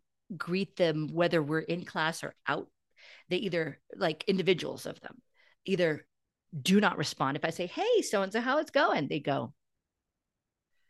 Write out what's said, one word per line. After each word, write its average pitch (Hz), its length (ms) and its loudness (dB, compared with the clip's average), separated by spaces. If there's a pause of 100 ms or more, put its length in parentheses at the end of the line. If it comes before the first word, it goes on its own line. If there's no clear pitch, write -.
(380)
greet 190 400 -4
them, 156 340 2
whether 170 320 2
we're 151 160 -2
in 170 240 -4
class 165 400 -2
or - 100 -10 (140)
out, 139 220 -2 (580)
they - 80 -2
either, 160 420 -2 (160)
like, 165 340 -2
individuals 180 580 0
of 160 160 -10
them, - 200 -18 (440)
either 170 400 0 (580)
do 196 180 6
not 185 160 2
respond. 147 400 -2
If - 80 -2
I 160 60 0
say, 175 160 -4
"Hey, 403 340 2
so-and-so, 196 400 0
how 262 160 0
it's 349 140 -2
going?" 285 360 2
they 156 120 -4
go, 135 340 -2 (1400)